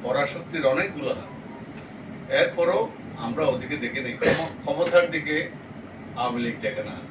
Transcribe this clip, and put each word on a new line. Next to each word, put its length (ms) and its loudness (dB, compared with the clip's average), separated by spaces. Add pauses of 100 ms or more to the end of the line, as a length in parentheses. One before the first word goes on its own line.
পরাশক্তির 600 0
অনেকগুলো 440 2
হাত, 220 -4 (1000)
এরপরও 580 4 (280)
আমরা 280 0
ওদিকে 320 0
দেখি 220 -2
নাই। 200 -4
ক্ষম-, 420 2
ক্ষমতার 500 4
দিকে 380 0 (680)
আওয়ামী 260 0
লীগ 200 -2
দেখে 220 -2
না। 80 -6 (200)